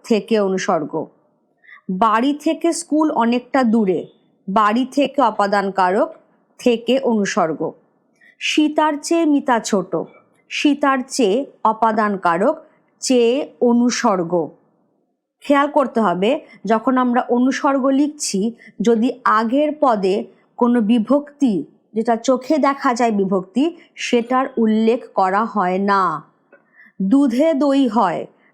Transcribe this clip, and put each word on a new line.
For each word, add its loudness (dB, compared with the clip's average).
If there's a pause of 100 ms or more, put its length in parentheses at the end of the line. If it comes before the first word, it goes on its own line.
থেকে 0
অনুসর্গ। -2 (840)
বাড়ি 0
থেকে -2
স্কুল -2
অনেকটা 0
দূরে, 0 (420)
বাড়ি 2
থেকে -2
অপাদান 0
কারক 0 (440)
থেকে 0
অনুসর্গ। -2 (680)
সীতার 0 (100)
চেয়ে 0
মিতা 0
ছোট, -4 (520)
সীতার 0 (100)
চেয়ে 0 (180)
অপাদান 0
কারক 0 (440)
চেয়ে 0
অনুসর্গ। 0 (880)
খেয়াল 2
করতে 0
হবে 0 (180)
যখন 0
আমরা 2
অনুসর্গ 0
লিখছি, -2 (240)
যদি 2
আগের 2
পদে 0 (320)
কোনো 2
বিভক্তি, 0 (280)
যেটা -2
চোখে 0
দেখা 0
যায় 0
বিভক্তি, -2 (180)
সেটার -2 (100)
উল্লেখ 2
করা 0
হয় -2
না। 0 (800)
দুধে 2
দই 2
হয়, 0 (280)